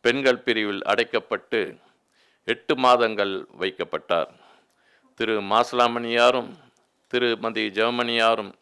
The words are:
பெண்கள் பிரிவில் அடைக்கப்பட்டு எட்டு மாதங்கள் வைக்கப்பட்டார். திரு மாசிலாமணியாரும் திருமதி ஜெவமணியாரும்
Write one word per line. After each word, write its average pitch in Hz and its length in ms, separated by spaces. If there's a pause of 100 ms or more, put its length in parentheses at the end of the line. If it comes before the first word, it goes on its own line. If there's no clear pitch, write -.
பெண்கள் 131 400
பிரிவில் 107 420
அடைக்கப்பட்டு 110 760 (840)
எட்டு - 280
மாதங்கள் 117 580 (260)
வைக்கப்பட்டார். 85 720 (920)
திரு 110 240
மாசிலாமணியாரும் 120 1080 (600)
திருமதி 113 580
ஜெவமணியாரும் 113 800 (100)